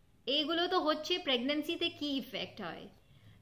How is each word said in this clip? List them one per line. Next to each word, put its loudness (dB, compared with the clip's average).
এগুলো 2
তো 4
হচ্ছে 2
প্রেগন্যান্সিতে 0
কি -2
effect -6
হয়। -8